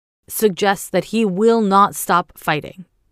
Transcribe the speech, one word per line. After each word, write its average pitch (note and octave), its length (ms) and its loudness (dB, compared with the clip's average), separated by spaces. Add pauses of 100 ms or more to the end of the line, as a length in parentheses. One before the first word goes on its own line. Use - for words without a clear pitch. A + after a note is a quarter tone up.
(280)
suggests G3+ 640 -2
that F3 160 -2
he A3+ 180 -2
will A3 380 2
not G3 340 2
stop - 420 -2
fighting. - 460 -6 (280)